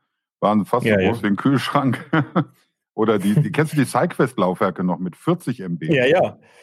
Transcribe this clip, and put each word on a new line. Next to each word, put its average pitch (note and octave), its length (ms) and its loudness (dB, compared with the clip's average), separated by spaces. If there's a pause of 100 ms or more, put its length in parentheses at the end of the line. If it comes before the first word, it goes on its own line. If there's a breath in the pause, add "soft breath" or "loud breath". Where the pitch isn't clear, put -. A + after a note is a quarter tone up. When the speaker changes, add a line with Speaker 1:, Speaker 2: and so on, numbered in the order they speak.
(400)
Speaker 1:
Waren G2+ 260 2
fast A#2+ 200 0
Speaker 2:
Ja, A2 100 2
Speaker 1:
so F#2+ 60 2
Speaker 2:
ja. F#2 80 2
Speaker 1:
groß A2+ 140 -2
wie G#2+ 40 0
ein G2+ 80 0
Kühlschrank. C3+ 760 0
<laughs> - 840 -4
Oder G#2+ 260 2
die, G2+ 160 0
die, D3 160 2
kennst D#3 220 -2
du D3+ 40 -4
die C3 80 2
SideQuest-Laufwerke G#2 1000 -2
noch F2 160 -2
mit F2+ 160 -8
vierzig E3 440 -4
M F2 180 -6
B? D#3+ 160 -2
Speaker 2:
Ja, B2+ 120 2
ja. C#3+ 320 2 (240 soft breath)